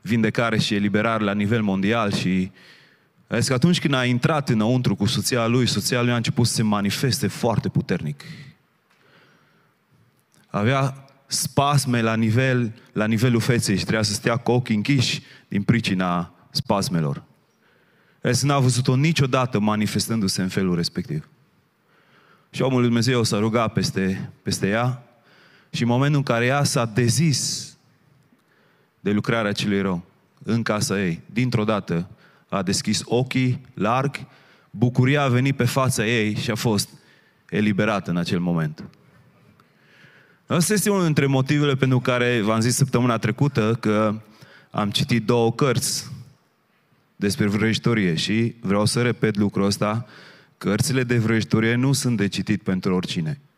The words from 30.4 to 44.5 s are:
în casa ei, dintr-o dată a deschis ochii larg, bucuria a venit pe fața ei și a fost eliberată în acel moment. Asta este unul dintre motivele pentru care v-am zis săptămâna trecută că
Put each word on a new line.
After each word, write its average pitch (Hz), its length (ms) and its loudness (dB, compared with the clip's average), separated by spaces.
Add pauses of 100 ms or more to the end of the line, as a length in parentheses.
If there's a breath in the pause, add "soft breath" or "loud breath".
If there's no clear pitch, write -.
în 117 200 -2
casa 101 400 -2
ei, 85 220 -4
dintr-o 120 380 -2
dată 98 460 -2 (400 soft breath)
a 98 120 -4
deschis 98 440 -2
ochii 127 560 -2 (120)
larg, 127 420 -2 (560 soft breath)
bucuria 127 500 2
a 139 60 2
venit 131 280 2
pe 123 100 0
fața 123 400 0
ei 107 300 0
și 107 160 -6
a 107 40 -2
fost 104 340 0 (600 soft breath)
eliberată 104 600 0
în 87 80 0
acel 87 220 -2
moment. 82 440 -2 (1600 soft breath)
Asta 175 280 0
este 208 160 0
unul 196 140 2
dintre 151 220 2
motivele 139 500 2
pentru 131 240 2
care 123 420 2
v-am 110 180 2
zis 120 160 2
săptămâna 123 420 2
trecută 113 600 0
că 107 420 0 (500 loud breath)